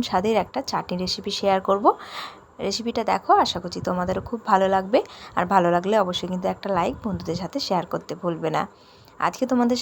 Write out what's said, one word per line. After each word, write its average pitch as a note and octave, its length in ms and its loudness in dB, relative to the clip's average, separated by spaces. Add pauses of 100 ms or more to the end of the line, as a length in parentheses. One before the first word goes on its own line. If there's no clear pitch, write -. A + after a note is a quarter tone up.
স্বাদের G#3+ 340 0
একটা - 260 0
চাটনি F3+ 340 -4
রেসিপি F#3 340 -4
শেয়ার G3 300 2
করব। G3 240 0 (760)
রেসিপিটা A3 440 -2
দেখো, G3 280 0 (120)
আশা - 160 -2
করছি F3+ 200 -8
তোমাদেরও F#3 480 -2
খুব A3+ 180 -6
ভালো F#3+ 220 6
লাগবে। F#3+ 300 2 (380)
আর F3 100 0
ভালো F3+ 240 6
লাগলে F3 240 2 (100)
অবশ্যই F3+ 240 -4
কিন্তু F#3 200 -4
একটা F#3 200 -4 (100)
লাইক G3 160 0 (100)
বন্ধুদের F3 380 -4
সাথে F#3 180 -6
শেয়ার F3+ 260 0
করতে - 280 -6
ভুলবে E3 360 -4
না। D#3 120 -2 (560)
আজকে F3+ 280 0
তোমাদের A#3+ 360 2